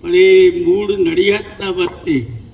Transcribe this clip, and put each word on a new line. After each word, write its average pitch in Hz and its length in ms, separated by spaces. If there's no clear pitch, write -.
પણ - 140
એ 185 500
મૂળ 202 320
નડિયાદના 196 720
વતની 175 560